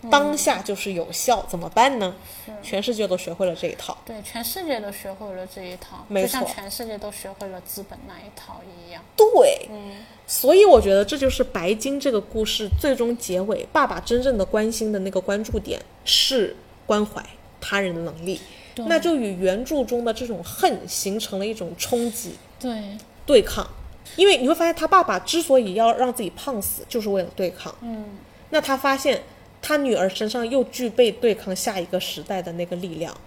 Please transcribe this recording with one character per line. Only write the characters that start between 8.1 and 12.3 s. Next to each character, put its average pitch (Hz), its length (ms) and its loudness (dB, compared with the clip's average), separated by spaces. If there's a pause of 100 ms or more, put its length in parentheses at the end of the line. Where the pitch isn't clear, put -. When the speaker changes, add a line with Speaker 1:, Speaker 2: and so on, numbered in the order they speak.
Speaker 1:
一 175 100 -20 (100)
套 180 300 -18
一 175 280 -20
样。 165 100 -18 (120)
Speaker 2:
对。 427 560 6
Speaker 1:
嗯。 202 280 -14 (280)
Speaker 2:
所 - 280 4
以 392 100 12
我 311 160 12
觉 196 120 4
得 196 120 6
这 277 140 -4
就 269 100 2
是 254 160 2
白 185 300 -2
鲸 277 260 -4
这 277 100 2
个 220 80 2
故 214 260 -4